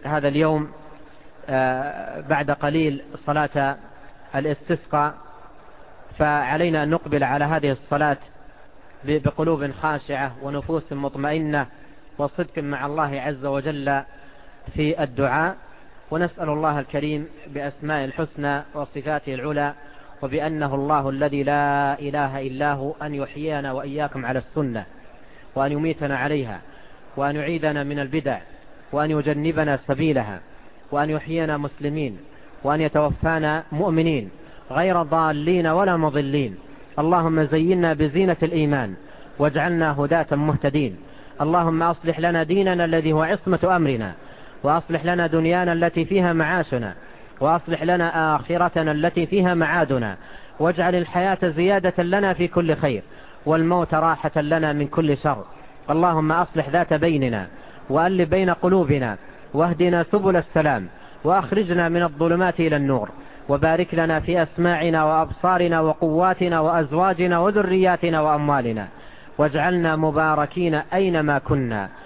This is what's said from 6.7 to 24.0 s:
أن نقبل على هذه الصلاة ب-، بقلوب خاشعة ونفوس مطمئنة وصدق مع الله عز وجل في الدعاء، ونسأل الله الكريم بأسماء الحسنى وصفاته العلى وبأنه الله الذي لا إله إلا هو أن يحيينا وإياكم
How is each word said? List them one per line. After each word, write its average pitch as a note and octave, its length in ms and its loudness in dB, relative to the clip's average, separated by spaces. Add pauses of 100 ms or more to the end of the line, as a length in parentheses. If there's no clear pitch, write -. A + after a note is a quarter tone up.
أن D3 60 0
نقبل D3 340 0
على C#3+ 220 0
هذه D3 260 0
الصلاة C#3+ 460 0 (840)
ب-، D3 200 0
بقلوب D3 480 -2
خاشعة C#3 600 -4 (100)
ونفوس C#3+ 520 -6
مطمئنة C#3+ 720 -2 (520)
وصدق D3+ 420 -4
مع C#3+ 260 -6
الله C#3+ 360 -2
عز C3+ 240 -6
وجل C#3 560 -2 (760)
في D#3 280 0
الدعاء، C#3 520 0 (560)
ونسأل E3 380 -2
الله D3+ 300 0
الكريم D3+ 480 -4 (200)
بأسماء C#3+ 580 -4
الحسنى C#3+ 560 -4 (120)
وصفاته C#3+ 600 -6
العلى C#3+ 400 -2 (480)
وبأنه D3 540 -2
الله C#3 340 0
الذي C#3 340 -2
لا C#3+ 560 0
إله C#3 480 -4
إلا C#3 260 -2
هو C#3 280 -4
أن D3 140 -6
يحيينا C#3+ 560 -6
وإياكم C#3 540 -4